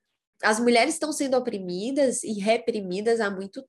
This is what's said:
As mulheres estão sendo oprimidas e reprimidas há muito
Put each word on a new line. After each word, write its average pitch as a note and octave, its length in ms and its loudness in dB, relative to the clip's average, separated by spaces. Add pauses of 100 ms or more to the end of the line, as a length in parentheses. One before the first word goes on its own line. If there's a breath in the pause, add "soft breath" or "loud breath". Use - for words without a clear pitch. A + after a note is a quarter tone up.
(420)
As A3 180 2
mulheres A#3+ 340 4
estão D#4 180 -4
sendo C4+ 240 0
oprimidas A#3+ 840 0
e A3 120 -6
reprimidas G#3+ 840 0
há G#3 100 0
muito G3 380 -10